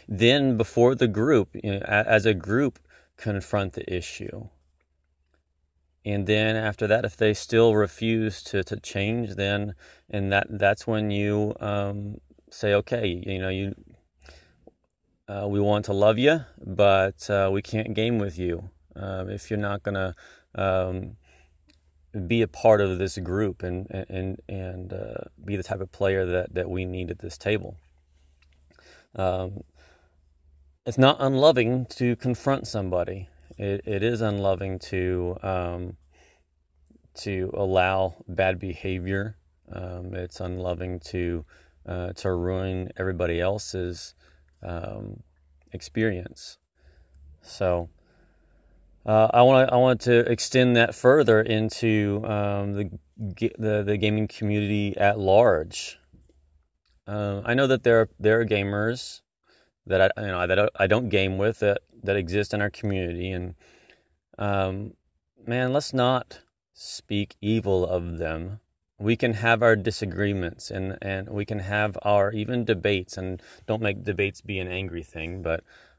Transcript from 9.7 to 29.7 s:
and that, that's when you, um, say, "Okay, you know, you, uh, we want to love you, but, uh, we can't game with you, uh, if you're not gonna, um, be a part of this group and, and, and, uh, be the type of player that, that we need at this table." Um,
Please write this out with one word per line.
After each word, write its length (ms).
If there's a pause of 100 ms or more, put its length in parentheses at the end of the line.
and 240
that, 160
that's 380
when 240
you, 500
um, 580 (320)
say, 220
"Okay, 540
you 120
know, 120
you, 240 (1500)
uh, 180
we 140
want 240
to 80
love 260
you, 280 (180)
but, 640
uh, 240
we 80
can't 320
game 260
with 200
you, 320 (260)
uh, 320
if 220
you're 80
not 240
gonna, 320 (400)
um, 600 (1120)
be 140
a 80
part 320
of 180
this 200
group 440
and, 280
and, 580
and, 460
uh, 300 (200)
be 120
the 60
type 200
of 100
player 320
that, 300
that 160
we 160
need 240
at 80
this 180
table." 400 (1400)
Um, 480 (1200)